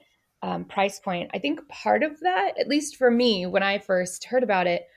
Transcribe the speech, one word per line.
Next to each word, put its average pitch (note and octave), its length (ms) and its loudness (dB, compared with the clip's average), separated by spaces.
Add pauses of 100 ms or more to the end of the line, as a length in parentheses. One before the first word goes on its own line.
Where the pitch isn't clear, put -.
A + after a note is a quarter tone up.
(440)
um, F3 220 -6
price G3+ 340 -2
point, F3 340 -6
I F#3+ 60 -4
think C#4+ 280 -4
part G#3+ 360 2
of D4+ 160 -2
that, F#4 400 0
at - 80 0
least D4 280 0
for B3+ 140 -6
me, A#3 380 2
when F#3+ 160 2
I G3 160 0
first F3+ 460 -2
heard B3 180 2
about F#3+ 240 2
it, F3 160 0 (140)